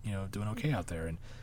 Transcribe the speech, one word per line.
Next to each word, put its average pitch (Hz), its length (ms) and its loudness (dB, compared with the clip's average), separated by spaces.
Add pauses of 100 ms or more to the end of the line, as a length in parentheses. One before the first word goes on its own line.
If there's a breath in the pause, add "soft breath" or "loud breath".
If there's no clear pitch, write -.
you 107 100 2
know, 98 180 2
doing 101 180 0
okay 123 240 2
out 98 160 2
there." 82 180 0
And 82 100 0 (260 soft breath)